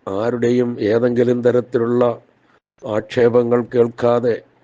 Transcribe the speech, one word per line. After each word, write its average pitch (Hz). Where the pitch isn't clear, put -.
ആരുടെയും 120
ഏതെങ്കിലും 120
തരത്തിലുള്ള 120
ആക്ഷേപങ്ങൾ 120
കേൾക്കാതെ 120